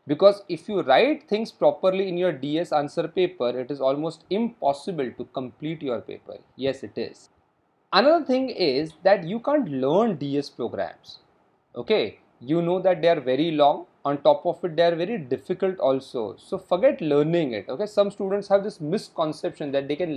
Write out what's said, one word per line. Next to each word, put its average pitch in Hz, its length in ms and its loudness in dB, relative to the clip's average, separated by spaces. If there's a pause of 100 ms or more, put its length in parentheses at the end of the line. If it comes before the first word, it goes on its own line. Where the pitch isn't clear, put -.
Because 190 420 4
if 170 200 -8
you 202 140 -2
write 190 460 2
things 214 220 -2
properly 185 580 2
in 175 80 -4
your 180 160 0
D 147 280 -4
S 170 120 -4
answer 151 360 -2
paper, 175 420 0 (160)
it 131 60 -10
is 139 80 -8
almost 147 500 -2
impossible 156 880 -2
to 123 100 -10 (120)
complete 151 420 -10
your 120 180 -4
paper. - 380 -14 (160)
Yes, 131 300 -4
it 98 120 -16
is. - 320 -8 (640)
Another 277 320 4
thing 262 260 -2
is 160 520 -2
that 190 220 4
you 214 160 -6
can't 277 280 0
learn 151 480 2
D 139 220 -4
S 139 100 -4
programs. 98 720 -8 (560)
Okay, 123 440 -2 (220)
you 151 220 0
know 180 180 0
that 180 220 2
they 170 60 4
are 170 120 4
very 135 300 0
long. 151 360 2 (180)
On 143 180 -2
top 151 240 4
of 165 180 -2
it, 170 120 -6
they 165 60 4
are 170 140 4
very 180 200 -2
difficult 185 640 -4
also. 131 580 -2
So - 220 -8
forget 208 420 0
learning 151 520 2
it. 101 160 -6
Okay, 185 180 -6
some 202 240 0
students 196 380 -4
have 196 160 4
this 208 160 -10
misconception 156 920 -4
that 139 140 0
they 143 80 -4
can 160 220 -4